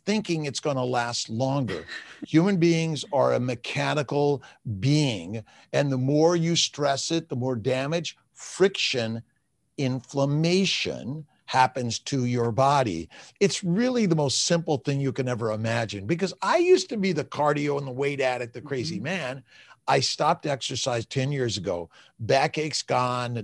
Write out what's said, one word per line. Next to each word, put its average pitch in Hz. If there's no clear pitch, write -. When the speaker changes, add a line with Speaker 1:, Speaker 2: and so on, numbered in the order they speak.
Speaker 1:
thinking 175
it's 139
gonna 135
last 120
longer. 117
Speaker 2:
<laughs> -
Speaker 1:
Human 180
beings 165
are 127
a 123
mechanical 143
being, 113
and 139
the 131
more 151
you 165
stress 139
it, 165
the 151
more 127
damage, 135
friction, 117
inflammation 143
happens 127
to 131
your 120
body. 120
It's -
really 226
the 165
most 143
simple 165
thing 139
you 135
can 127
ever 113
imagine, 107
because 170
I 220
used 359
to 240
be 190
the 151
cardio 147
and 139
the 131
weight 139
addict, 123
the 123
crazy 143
Speaker 2:
Mm-hmm. 120
Speaker 1:
man. 139
I 143
stopped 160
exercise 123
ten 135
years 123
ago. 87
Backache's 135
gone, 123